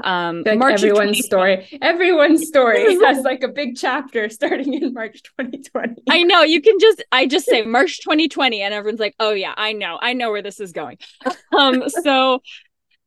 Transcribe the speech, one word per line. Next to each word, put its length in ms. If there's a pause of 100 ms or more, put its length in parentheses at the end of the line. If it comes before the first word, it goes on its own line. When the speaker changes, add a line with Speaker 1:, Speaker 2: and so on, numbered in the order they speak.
Speaker 1:
um, 400
Speaker 2:
Like 140
Speaker 1:
March 240
of 40
Speaker 2:
everyone's 340
Speaker 1:
twenty 100
twenty. 380
Speaker 2:
story. 120
Everyone's 680
story 480
Speaker 1:
<laughs> 100
Speaker 2:
has, 180
like, 200
a 60
big 280
chapter 520
starting 440
in 220
March 260
twenty 400
twenty. 480
Speaker 1:
I 140
know. 180
You 220
can 160
just, 320
I 160
just 180
say 160
March 400
twenty 260
twenty, 360
and 100
everyone's 260
like, 200
"Oh, 140
yeah, 220
I 180
know. 280
I 120
know 180
where 100
this 180
is 120
going." 260 (260)
<laughs> 140 (180)
Um, 340
so 520 (640)